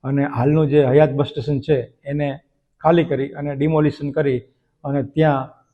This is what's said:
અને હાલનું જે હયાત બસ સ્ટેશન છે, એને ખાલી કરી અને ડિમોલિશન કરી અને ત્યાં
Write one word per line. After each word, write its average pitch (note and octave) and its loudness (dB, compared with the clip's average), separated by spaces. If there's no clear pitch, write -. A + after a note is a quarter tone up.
અને C#3 0
હાલનું C#3+ 0
જે C#3+ 4
હયાત C3+ 4
બસ C#3 -2
સ્ટેશન C#3 -4
છે, C3+ -2
એને C#3+ -6
ખાલી E3 4
કરી C#3 -4
અને C#3+ -8
ડિમોલિશન D3 0
કરી C#3 -2
અને C#3+ -4
ત્યાં C#3 0